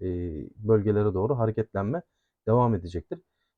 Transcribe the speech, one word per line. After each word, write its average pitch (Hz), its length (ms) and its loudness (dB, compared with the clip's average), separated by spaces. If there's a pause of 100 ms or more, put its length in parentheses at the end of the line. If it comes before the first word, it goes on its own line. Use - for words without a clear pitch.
e, 92 60 -4 (600)
bölgelere 104 460 4
doğru 117 240 0
hareketlenme 110 640 -2 (440)
devam 117 280 4
edecektir. 87 460 -6 (360)